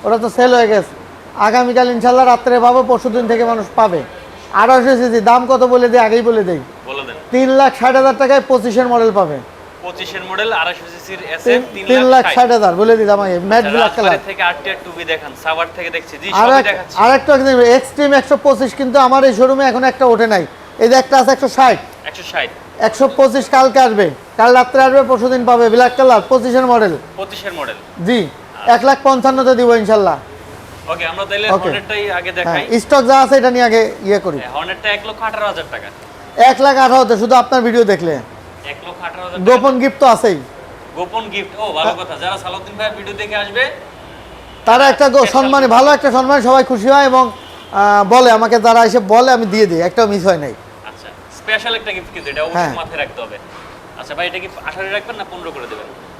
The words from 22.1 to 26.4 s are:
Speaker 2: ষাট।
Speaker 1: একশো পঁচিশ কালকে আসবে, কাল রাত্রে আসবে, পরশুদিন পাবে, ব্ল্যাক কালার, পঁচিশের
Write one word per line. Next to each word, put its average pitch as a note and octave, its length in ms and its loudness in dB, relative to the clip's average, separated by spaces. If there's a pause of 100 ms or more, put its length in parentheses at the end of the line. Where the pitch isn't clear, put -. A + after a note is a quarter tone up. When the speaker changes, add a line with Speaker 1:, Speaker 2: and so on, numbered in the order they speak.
Speaker 2:
ষাট। D3+ 260 -8 (300)
Speaker 1:
একশো A3 300 0
পঁচিশ C4 400 0
কালকে C4 320 2
আসবে, G#3 300 2 (260)
কাল A#3 180 4
রাত্রে B3+ 280 2
আসবে, C4 200 4
পরশুদিন B3 420 0
পাবে, A#3 260 4
ব্ল্যাক B3 260 2
কালার, B3+ 320 4
পঁচিশের B3+ 380 0